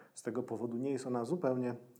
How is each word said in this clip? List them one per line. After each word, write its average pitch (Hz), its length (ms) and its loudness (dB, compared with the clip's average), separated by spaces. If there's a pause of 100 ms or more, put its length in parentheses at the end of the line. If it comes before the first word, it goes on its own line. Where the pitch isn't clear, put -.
(140)
z - 80 -14
tego 117 200 0
powodu 117 360 -2
nie 135 120 0
jest 135 160 -2
ona 123 180 0
zupełnie 127 500 2 (260)